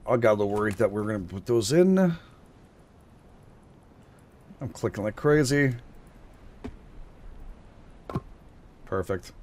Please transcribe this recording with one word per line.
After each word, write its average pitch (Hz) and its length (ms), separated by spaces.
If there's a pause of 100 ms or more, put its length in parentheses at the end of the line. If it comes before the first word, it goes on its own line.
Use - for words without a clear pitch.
I 123 100
got 113 140
a - 20
little 104 160
worried 104 280
that 104 140
we 104 80
were 104 60
gonna 107 140
put 92 260
those 117 260
in. 185 280
I'm 170 180 (2500)
clicking 107 300
like 107 120
crazy. 143 600 (3000)
Perfect. - 580